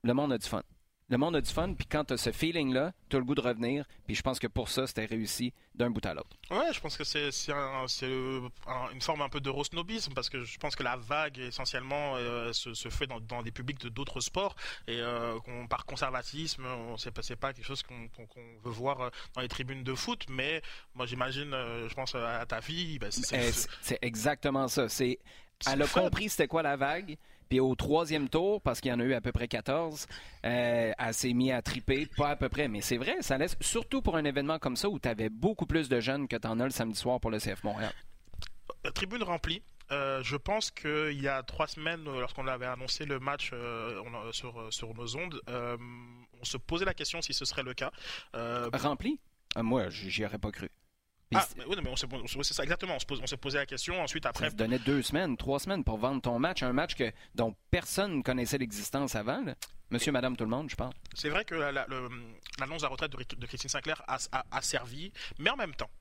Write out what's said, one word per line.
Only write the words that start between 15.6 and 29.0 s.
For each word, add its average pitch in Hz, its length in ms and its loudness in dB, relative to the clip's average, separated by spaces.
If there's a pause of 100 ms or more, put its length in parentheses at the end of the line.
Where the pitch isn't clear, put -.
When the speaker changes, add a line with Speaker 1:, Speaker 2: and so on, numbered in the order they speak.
Speaker 2:
par 123 180 -2
conservatisme, 135 800 -4
on, 120 300 -6
c'est 117 160 -6
pas, 113 100 -6
c'est 123 140 -4
pas 135 160 -2
quelque 117 140 -10
chose 135 180 -4
qu'on, 117 240 -12
qu'on, 113 180 -14
qu'on 117 380 -20
veut 120 80 -4
voir, 127 280 0
euh, 123 100 -2 (260)
dans 127 60 -2
les 123 60 -2
tribunes 131 360 -6
de 131 100 -2
foot, - 340 -2
mais 139 320 0 (360)
moi, 123 100 -2
j'imagine, 131 480 -2
euh, 117 340 -2
je - 60 -8
pense 131 220 -4
à, 117 240 0
à 117 60 -4
ta 113 140 -2
fille, 160 380 -4
ben, 107 140 -4
c'est, 120 140 -2
c'est - 140 0
Speaker 1:
Eh, 120 60 4
Speaker 2:
le 117 60 4
Speaker 1:
c'est, - 160 0 (120)
c'est - 220 0
exactement 135 640 2
ça. 120 220 2
C'est, 123 320 2 (400)
Speaker 2:
c'est 135 100 2
Speaker 1:
elle 139 80 4
Speaker 2:
le 147 60 6
Speaker 1:
a - 20 4
Speaker 2:
fun. 175 140 6
Speaker 1:
compris 190 280 4
c'était 147 200 4
quoi 165 160 4
la 143 120 6
vague, 151 400 0 (320)
puis 127 120 8
au 131 160 8
troisième 147 520 4
tour, 190 320 4
parce 123 200 2
qu'il 131 100 2
y - 20 4
en 120 60 4
a 117 60 4